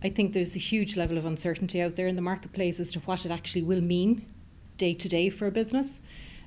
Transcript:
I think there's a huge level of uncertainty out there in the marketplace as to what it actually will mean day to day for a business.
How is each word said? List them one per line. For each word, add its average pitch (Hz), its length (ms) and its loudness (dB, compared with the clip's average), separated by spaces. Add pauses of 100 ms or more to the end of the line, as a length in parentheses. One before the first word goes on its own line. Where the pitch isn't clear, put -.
I 196 60 2
think 202 240 2
there's 180 240 2
a 190 40 -4
huge - 360 0
level 170 200 2
of 160 80 0
uncertainty 165 560 0
out 175 140 0
there 185 140 0
in 185 80 0
the 180 60 -2
marketplace 180 580 -2
as 170 120 -4
to 170 80 -4
what 185 240 -2
it 165 60 -2
actually 170 320 0
will 180 180 2
mean 180 460 4 (520)
day 175 160 2
to 175 140 -4
day 175 220 4
for 202 160 -2
a 196 60 0
business. 233 480 0 (460)